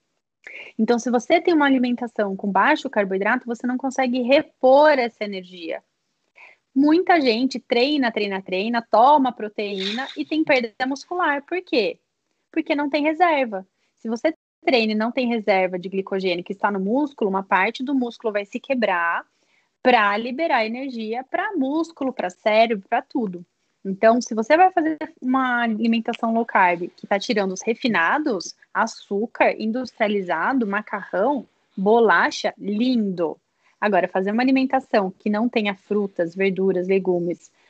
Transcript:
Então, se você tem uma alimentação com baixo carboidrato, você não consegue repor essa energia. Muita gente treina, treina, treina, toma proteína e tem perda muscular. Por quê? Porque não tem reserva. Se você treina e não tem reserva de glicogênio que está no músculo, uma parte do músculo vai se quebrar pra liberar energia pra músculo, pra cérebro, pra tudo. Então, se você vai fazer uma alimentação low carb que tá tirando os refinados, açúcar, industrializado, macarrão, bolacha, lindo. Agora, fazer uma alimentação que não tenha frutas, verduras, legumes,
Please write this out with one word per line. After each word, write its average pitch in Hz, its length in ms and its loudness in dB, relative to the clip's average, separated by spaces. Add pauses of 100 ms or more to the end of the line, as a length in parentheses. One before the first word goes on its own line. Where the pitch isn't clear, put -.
(800)
Então, 226 200 2
se 240 100 -4
você 247 320 2
tem 349 120 2
uma 294 120 4
alimentação 247 720 0
com 202 160 -6
baixo 240 380 2
carboidrato, 202 560 -2
você 233 220 -8
não 254 100 -4
consegue 254 440 -2
repor 277 720 4
essa 240 340 -2
energia. 185 560 -10 (920)
Muita 330 440 4
gente 254 400 0
treina, 247 520 0
treina, 202 300 -4
treina, 214 500 -4
toma 262 400 6
proteína 208 840 -6
e 294 80 -6
tem 311 200 -2
perda 254 420 0
muscular. 285 580 -2
Por 349 180 -6
quê? 214 380 -2 (520)
Porque 320 240 -2
não 285 140 -2
tem 294 140 0
reserva. 294 600 0 (300)
Se - 120 -12
você 233 260 -2 (300)
treina 226 280 2
e 214 40 0
não 220 160 -2
tem 254 160 -2
reserva 190 520 0
de 185 100 -10
glicogênio 190 540 -2
que 202 100 -10
está 202 160 -2
no 202 100 -4
músculo, 233 500 -2
uma 190 140 -2
parte 196 400 -2
do 277 120 -2
músculo 233 380 -4
vai 202 120 -4
se 233 140 -10
quebrar 190 640 -2 (560)
pra 214 360 4
liberar 254 480 -2
energia 233 580 -8
pra 370 300 -6
músculo, 285 600 -4
pra - 160 -6
cérebro, 220 580 0
pra 233 140 -2
tudo. 185 420 -6 (400)
Então, 220 380 2
se 226 140 -8
você 220 220 2
vai 370 140 6
fazer 311 260 -2 (240)
uma 254 420 0
alimentação 226 720 -2
low 226 120 0
carb 175 500 2
que - 120 -20
tá 202 100 0
tirando 196 360 -2
os 185 80 -10
refinados, 220 920 -2 (180)
açúcar, 214 840 0
industrializado, 214 1080 -2
macarrão, 196 800 -4 (280)
bolacha, 208 840 2
lindo. 202 800 -2 (400)
Agora, 190 280 2
fazer 190 240 -4
uma 220 100 0
alimentação 262 720 0
que - 180 -8
não 214 180 0
tenha 208 280 -2
frutas, 196 600 -4
verduras, 190 520 0
legumes, 180 600 -2 (200)